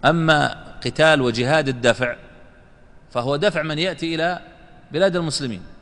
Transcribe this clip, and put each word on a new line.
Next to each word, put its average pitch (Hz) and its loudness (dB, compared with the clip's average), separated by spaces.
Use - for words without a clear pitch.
أما 151 2
قتال 151 4
وجهاد 127 0
الدفع 120 0
فهو 127 -2
دفع 160 0
من 156 -4
يأتي 165 -4
إلى 170 -2
بلاد 175 2
المسلمين 139 -4